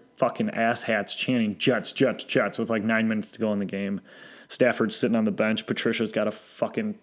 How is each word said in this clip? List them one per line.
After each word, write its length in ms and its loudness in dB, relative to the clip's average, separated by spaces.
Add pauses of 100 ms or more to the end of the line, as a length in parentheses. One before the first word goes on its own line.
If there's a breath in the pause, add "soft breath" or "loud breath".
(180)
fucking 320 0
asshats 680 0
chanting, 420 0
"Jets, 340 2
Jets, 320 2
Jets," 340 0
with, 120 -2
like, 140 0
nine 240 2
minutes 240 -2
to 80 -14
go 140 0
in 60 0
the 60 -2
game. 360 -4 (460 loud breath)
Stafford's 480 2
sitting 200 2
on 100 2
the 60 2
bench. 340 0
Patricia's 460 -2
got 160 0
a 40 0
fucking 720 -6